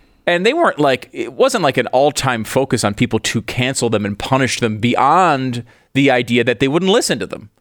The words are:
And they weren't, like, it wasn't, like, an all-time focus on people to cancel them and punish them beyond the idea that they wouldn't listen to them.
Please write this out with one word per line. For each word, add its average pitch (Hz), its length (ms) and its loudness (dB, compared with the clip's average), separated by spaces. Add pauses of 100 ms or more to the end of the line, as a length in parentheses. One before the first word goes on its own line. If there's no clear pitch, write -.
(260)
And 175 200 0
they 240 80 2
weren't, 320 260 0
like, 135 320 0
it 123 220 -8
wasn't, 240 300 0
like, 139 140 0
an 120 100 0
all-time 131 560 0
focus 131 400 0
on 101 120 0
people 113 240 0
to - 240 -4
cancel 127 480 -2
them 104 140 0
and 101 120 -4
punish 131 420 -2
them 110 200 -2
beyond 131 840 2 (300)
the 139 160 4
idea 120 360 2
that 120 140 0
they 139 80 2
wouldn't 175 240 2
listen 190 280 0
to 92 80 -6
them. - 220 -14 (120)